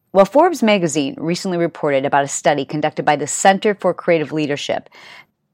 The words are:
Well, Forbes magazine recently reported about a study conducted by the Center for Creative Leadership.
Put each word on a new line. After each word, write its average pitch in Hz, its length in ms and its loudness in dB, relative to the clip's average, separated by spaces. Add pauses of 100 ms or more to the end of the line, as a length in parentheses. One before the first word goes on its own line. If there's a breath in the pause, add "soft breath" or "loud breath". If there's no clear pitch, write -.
(120)
Well, 190 140 6
Forbes 320 360 2
magazine 165 560 0
recently 175 400 -4
reported 156 460 -2
about 143 200 0
a 139 40 -6
study 147 360 0
conducted 151 400 -4
by 151 120 2
the 143 100 -6
Center 196 480 2
for 185 180 -2
Creative 156 400 -2
Leadership. 147 560 -4 (640 loud breath)